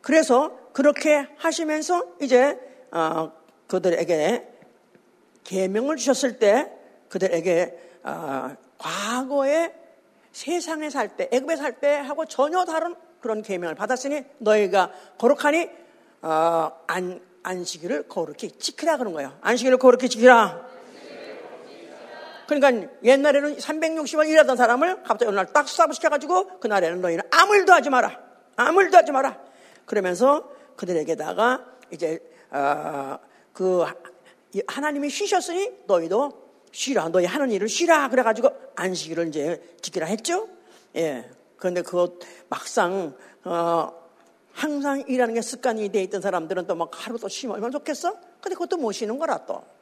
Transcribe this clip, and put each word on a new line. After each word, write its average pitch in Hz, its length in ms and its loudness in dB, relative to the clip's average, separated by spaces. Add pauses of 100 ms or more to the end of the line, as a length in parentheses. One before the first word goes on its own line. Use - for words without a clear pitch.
그래서 277 560 4 (160)
그렇게 285 540 2 (100)
하시면서 320 680 -2 (160)
이제, 262 380 4 (320)
어, 160 400 -2 (360)
그들에게 170 800 0 (960)
계명을 202 540 -2
주셨을 262 420 -2
때 - 320 4 (380)
그들에게, 170 680 0 (260)
어, 139 520 -8 (220)
과거에 262 960 -2 (580)
세상에 311 580 -6
살 247 280 -6
때, 190 140 -4
애굽에 277 240 0
살 277 240 -8
때 285 180 2
하고 285 280 -6
전혀 311 400 0
다른 330 300 -4 (240)
그런 220 220 -4
계명을 175 340 -6
받았으니 254 480 -4 (160)
"너희가 202 520 2 (260)
거룩하니, 294 520 2 (540)
어, 160 480 0 (160)
안-, 180 340 -6 (220)
안식일을 180 640 -6
거룩히 165 440 -8
지키라." - 460 -4
그런 214 160 -4
거예요. 139 280 -8
"안식일을 247 360 2
거룩히 247 320 6
지키라." 226 580 6 (1800)
그러니까 262 420 2 (140)
옛날에는 277 560 4
삼백육십 311 600 -2
일 311 120 2
일하던 269 260 6
사람을 254 460 2
갑자기 226 260 0
어느 196 60 -2
날 190 180 -2
딱 294 160 2
스탑시켜가지고 320 880 0
"그날에는 180 420 0
너희는 175 300 -2
아무 381 240 6
일도 381 160 6
하지 294 180 6
마라. 254 300 2 (380)
아무 311 240 4
일도 359 160 6
하지 320 140 6
마라." 269 280 -2 (460)
그러면서 214 640 2 (260)
그들에게다가 165 880 -2 (260)
이제, 165 280 -6 (300)
어, 143 680 -4 (360)
그 185 280 0
하-, - 140 -4 (580)
이 196 140 -4
하나님이 285 420 -4
쉬셨으니 370 600 -2 (160)
너희도 190 540 -2 (320)
쉬라. 190 360 -2
너희 175 160 2
하는 254 260 -2
일을 202 180 -2
쉬라. 311 400 2
그래가지고 226 400 2 (260)
안식일을 165 520 -4
이제 151 340 -6 (200)
지키라 160 260 -8
했죠. 330 400 -4 (480)
예. 139 340 -4 (280)
그런데 180 240 -2
그것 175 320 -2 (360)
막상, 185 640 -4 (280)
어, 170 500 -2 (600)
항상 285 540 -4
일하는 247 280 0
게 233 60 0
습관이 226 480 -4
돼 196 140 -2
있던 190 180 -6
사람들은 180 460 -4
또 180 80 -2
막 165 180 -6
"하루 233 240 -10
또 - 120 -10
쉬면 214 260 -8
얼마나 214 160 -6
좋겠어?" 311 460 -6 (240)
근데 349 140 -8
그것도 349 220 -4
못 247 140 -4
쉬는 214 280 -6
거라 294 260 -4
또. - 180 -10 (180)